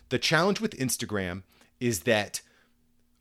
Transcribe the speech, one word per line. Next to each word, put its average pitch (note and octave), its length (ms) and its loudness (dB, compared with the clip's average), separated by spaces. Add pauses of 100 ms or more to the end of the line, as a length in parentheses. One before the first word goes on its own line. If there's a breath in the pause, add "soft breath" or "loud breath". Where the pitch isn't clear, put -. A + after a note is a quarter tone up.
(100)
The B2 80 2
challenge E3+ 420 2
with - 180 -4
Instagram G2+ 640 -4 (380 soft breath)
is A#2+ 200 0
that G#2+ 400 0 (800 soft breath)